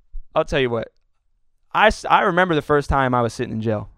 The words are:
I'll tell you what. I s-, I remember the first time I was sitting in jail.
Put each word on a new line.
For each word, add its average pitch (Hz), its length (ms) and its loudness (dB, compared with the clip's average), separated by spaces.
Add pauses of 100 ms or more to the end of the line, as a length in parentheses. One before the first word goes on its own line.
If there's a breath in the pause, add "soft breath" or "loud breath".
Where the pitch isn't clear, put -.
(360)
I'll 160 100 0
tell 151 140 -2
you 127 100 2
what. 113 220 -6 (800)
I 196 160 4
s-, - 180 -2
I 175 160 4
remember 180 340 2
the 143 60 0
first 147 280 0
time 131 240 2
I 123 80 2
was 113 120 -2
sitting - 200 -6
in 110 80 -6
jail. 107 360 -4